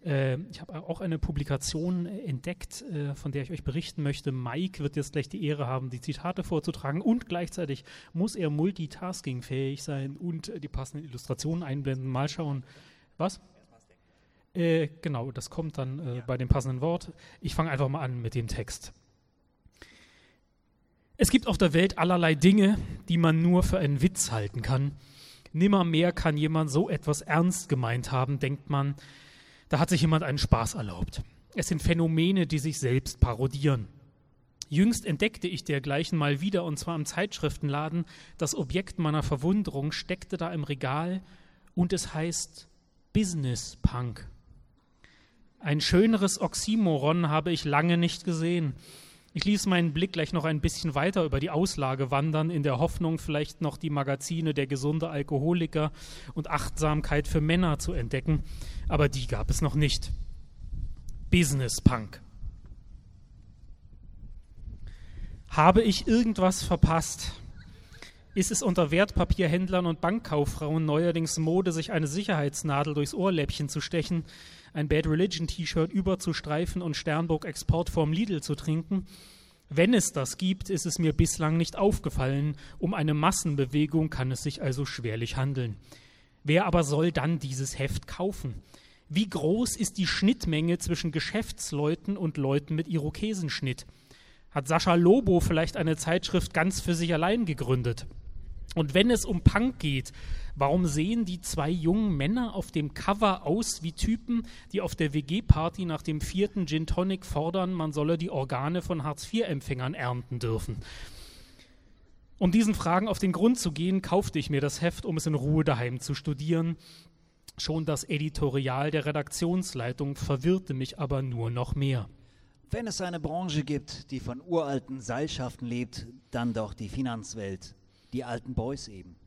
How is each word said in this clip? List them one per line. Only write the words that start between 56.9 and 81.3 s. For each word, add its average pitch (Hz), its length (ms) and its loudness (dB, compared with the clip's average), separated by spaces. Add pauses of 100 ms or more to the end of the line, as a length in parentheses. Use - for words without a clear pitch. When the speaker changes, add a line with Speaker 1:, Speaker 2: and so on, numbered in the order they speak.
Speaker 1:
für 156 140 2
Männer 165 360 4
zu - 140 -4
entdecken. 131 520 0 (440)
Aber 147 220 4
die 135 160 -2
gab - 240 -2
es - 100 4
noch 139 140 2
nicht. - 360 2 (1200)
Business 139 520 4
Punk. 113 400 4 (3250)
Habe 185 340 6
ich 208 240 2
irgendwas 220 560 4
verpasst? - 680 2 (1040)
Ist 185 160 2
es 226 120 0
unter 175 280 4
Wertpapierhändlern 180 960 4
und 165 160 0
Bankkauffrauen 156 840 0
neuerdings 160 540 2
Mode, 175 340 2
sich 160 200 -2
eine 160 140 2
Sicherheitsnadel 147 840 0
durchs 147 220 0
Ohrläppchen 165 560 0
zu 156 100 -4
stechen, 165 440 -2 (500)
ein 151 140 -2
Bad 156 180 2
Religion 165 400 2
T-Shirt 165 440 -2
überzustreifen 175 920 -2
und 160 160 -2
Sternburg 160 480 0
Export 165 420 0
vorm 156 240 0
Lidl 190 300 0
zu 151 120 -2
trinken? 165 520 -2 (640)
Wenn 175 240 6
es - 180 4
das 135 240 -2
gibt, 185 320 -2
ist 190 160 -2
es 165 140 -2
mir 156 160 2
bislang 160 420 2